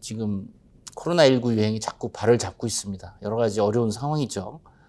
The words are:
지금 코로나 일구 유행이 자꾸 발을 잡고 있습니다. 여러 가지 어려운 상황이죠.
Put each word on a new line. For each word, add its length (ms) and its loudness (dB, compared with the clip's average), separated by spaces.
지금 480 -6
코로나 300 4
일구 300 4
유행이 260 0
자꾸 300 -8
발을 280 4
잡고 280 -6
있습니다. 560 -8
여러 140 -4
가지 240 0
어려운 300 2
상황이죠. 720 -4